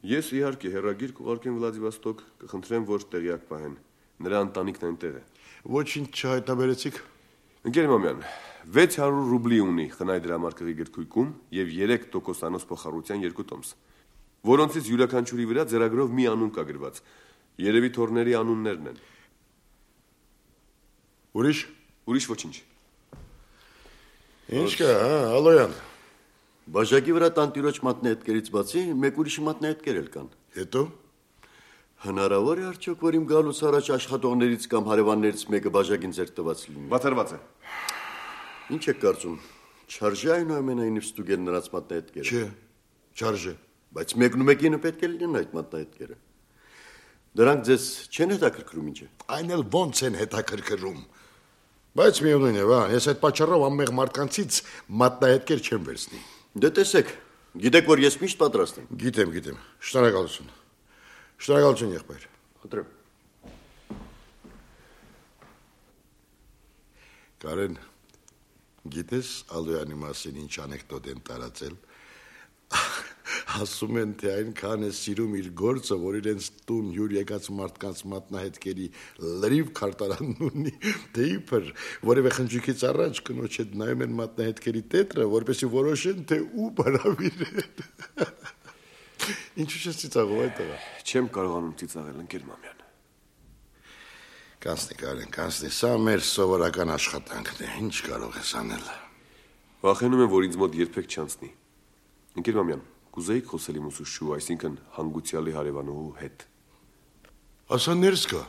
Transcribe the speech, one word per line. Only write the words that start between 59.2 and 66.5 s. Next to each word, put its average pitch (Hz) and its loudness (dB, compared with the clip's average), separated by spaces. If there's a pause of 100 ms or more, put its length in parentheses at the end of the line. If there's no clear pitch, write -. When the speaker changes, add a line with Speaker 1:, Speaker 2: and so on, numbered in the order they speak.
Speaker 2:
գիտեմ։ 69 -8 (160)
Շնորհակալություն։ 95 2 (840)
Շնորհակալություն, 135 6
եղբայր։ 73 -12 (300)
Speaker 1:
Խնդրեմ։ 98 -8 (4000)